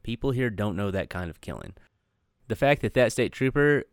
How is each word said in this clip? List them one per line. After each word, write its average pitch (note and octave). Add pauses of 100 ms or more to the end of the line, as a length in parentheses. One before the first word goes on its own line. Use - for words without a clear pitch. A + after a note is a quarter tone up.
People A#2
here B2
don't G#2
know G2+
that F#2
kind F2+
of -
killing. - (720)
The A2+
fact C#3
that G#2+
that B2
state G#2+
trooper C#3+